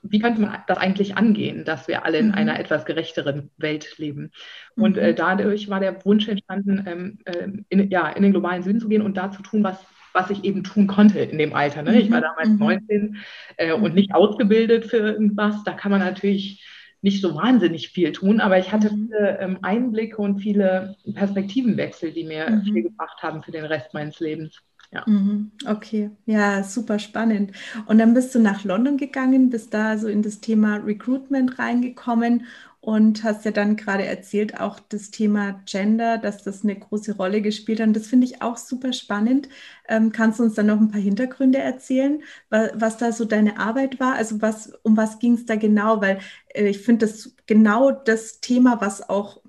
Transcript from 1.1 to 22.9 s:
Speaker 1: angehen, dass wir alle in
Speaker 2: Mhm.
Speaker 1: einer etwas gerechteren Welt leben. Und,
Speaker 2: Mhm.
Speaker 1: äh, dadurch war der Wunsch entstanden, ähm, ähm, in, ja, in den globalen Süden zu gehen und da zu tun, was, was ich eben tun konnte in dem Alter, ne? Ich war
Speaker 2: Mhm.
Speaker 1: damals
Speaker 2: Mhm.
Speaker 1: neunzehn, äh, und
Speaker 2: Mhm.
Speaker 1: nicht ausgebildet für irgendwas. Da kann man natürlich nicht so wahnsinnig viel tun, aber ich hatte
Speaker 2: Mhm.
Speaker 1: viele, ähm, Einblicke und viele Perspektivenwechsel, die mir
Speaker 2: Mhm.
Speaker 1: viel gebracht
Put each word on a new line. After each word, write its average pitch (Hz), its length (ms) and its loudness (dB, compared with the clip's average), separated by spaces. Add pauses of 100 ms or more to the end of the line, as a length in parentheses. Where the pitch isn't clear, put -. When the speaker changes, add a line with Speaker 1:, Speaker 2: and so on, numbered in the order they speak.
Speaker 1:
angehen, 156 460 0
dass 156 240 -6
wir - 160 -4
alle 160 140 0
in 214 120 2
Speaker 2:
Mhm. 196 40 0
Speaker 1:
einer 190 260 0
etwas 156 260 -4
gerechteren 147 720 -6
Welt 151 420 -8
leben. 151 320 -10 (440)
Und, 214 200 2
Speaker 2:
Mhm. - 80 -2
Speaker 1:
äh, - 100 4
dadurch 202 560 -2
war 196 100 -2
der 190 240 -4
Wunsch 208 240 2
entstanden, 196 600 -4
ähm, 180 380 -10
ähm, 185 440 -8
in, 196 220 2
ja, 165 180 0
in - 140 0
den 202 80 6
globalen 180 320 0
Süden 208 160 0
zu 220 100 -6
gehen 214 140 2
und 196 120 -2
da 196 160 -4
zu - 120 -16
tun, 208 200 0
was, 190 140 -2 (360)
was 185 180 0
ich 196 140 -6
eben 185 180 -2
tun 208 240 2
konnte 202 320 6
in 151 180 -4
dem 151 160 0
Alter, 143 300 -2
ne? 220 160 6
Ich - 100 4
war - 100 4
Speaker 2:
Mhm. - 40 -2
Speaker 1:
damals 160 260 -2
Speaker 2:
Mhm. 208 100 6
Speaker 1:
neunzehn, 208 580 0 (400)
äh, 165 160 0
und 170 160 2
Speaker 2:
Mhm. 156 60 -2
Speaker 1:
nicht 196 200 4
ausgebildet 220 720 4
für 233 120 0
irgendwas. 208 680 0
Da 175 100 -4
kann 202 180 -4
man 196 100 4
natürlich 196 640 -2 (380)
nicht 196 200 0
so 170 140 -2
wahnsinnig 170 540 2
viel 165 240 0
tun, 208 260 2
aber 190 180 4
ich 185 140 0
hatte 214 200 2
Speaker 2:
Mhm. 214 160 -4
Speaker 1:
viele, 208 320 -2
ähm, 185 220 -6
Einblicke 226 560 -4
und 202 220 -2
viele 196 560 0 (180)
Perspektivenwechsel, 196 960 -2
die 160 120 -8
mir 156 260 -6
Speaker 2:
Mhm. 208 220 0
Speaker 1:
viel 220 120 0
gebracht - 380 -10